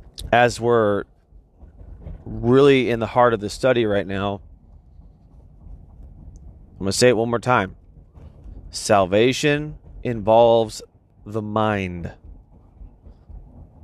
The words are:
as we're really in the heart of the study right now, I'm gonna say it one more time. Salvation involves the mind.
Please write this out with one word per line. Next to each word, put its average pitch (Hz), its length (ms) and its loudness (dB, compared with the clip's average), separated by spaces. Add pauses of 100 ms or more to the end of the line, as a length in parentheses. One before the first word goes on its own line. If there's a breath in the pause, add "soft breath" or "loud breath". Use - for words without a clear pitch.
(320)
as 120 280 4
we're 113 460 2 (1200)
really 123 640 2
in 117 100 -2
the 113 80 -4
heart 120 260 2
of 107 60 -2
the 101 100 -8
study 120 360 0
right 101 200 -2
now, 98 360 -6 (2250)
I'm - 60 -18
gonna 98 120 -4
say 123 180 4
it 113 80 4
one 117 120 -2
more 117 100 -2
time. 104 360 -2 (920)
Salvation 127 1080 0 (260)
involves 113 800 2 (440)
the 104 160 -8
mind. 101 720 -4 (1700)